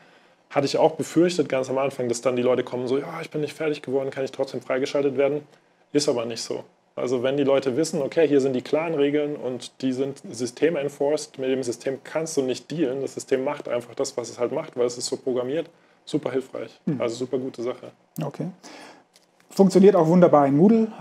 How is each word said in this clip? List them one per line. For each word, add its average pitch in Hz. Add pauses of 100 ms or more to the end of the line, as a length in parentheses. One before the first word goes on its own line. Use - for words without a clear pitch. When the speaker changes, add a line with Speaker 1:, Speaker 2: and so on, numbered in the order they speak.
(520)
Speaker 1:
hatte -
ich 139
auch 208
befürchtet 160
ganz 131
am 131
Anfang, 135
dass 117
dann 127
die 123
Leute 123
kommen, 123
so, 127
ja, 165
ich 160
bin 151
nicht 147
fertig 151
geworden, 135
kann 135
ich 127
trotzdem 131
freigeschaltet 131
werden? 139 (500)
Ist 143
aber 120
nicht 117
so. 123 (320)
Also 127
wenn 131
die 143
Leute 135
wissen, 156
okay, 143
hier 143
sind 135
die 123
klaren 160
Regeln 147
und -
die 131
sind 135
systemenforced, 143
mit 131
dem 131
System 120
kannst 160
du 143
nicht 127
dealen, 139
das 131
System 127
macht 143
einfach 120
das, 135
was 117
es 110
halt 120
macht, 151
weil 123
es 123
ist 123
so 127
programmiert, 127 (360)
super -
hilfreich, 127
Speaker 2:
Mhm. 135
Speaker 1:
also 117
super 123
gute 127
Sache. 123 (320)
Speaker 2:
Okay. 151 (1000)
Funktioniert 190
auch 160
wunderbar 160
in 139
Moodle, 220 (140)